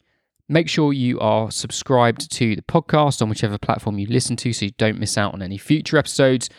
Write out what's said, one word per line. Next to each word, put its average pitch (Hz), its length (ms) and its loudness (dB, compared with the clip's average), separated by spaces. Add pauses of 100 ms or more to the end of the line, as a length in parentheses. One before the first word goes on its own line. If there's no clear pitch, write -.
(500)
Make 160 180 2
sure 151 240 2
you 123 300 0
are 110 300 2
subscribed - 840 0
to 110 220 0
the - 60 -8
podcast 151 600 0
on 110 80 2
whichever 107 280 -2
platform 104 400 -4
you 101 100 -4
listen 123 280 0
to 120 160 -4
so 110 140 -4
you 98 120 -6
don't 110 220 0
miss - 180 -4
out 104 160 -2
on 95 80 -10
any 95 160 -8
future 151 400 0
episodes. 131 600 2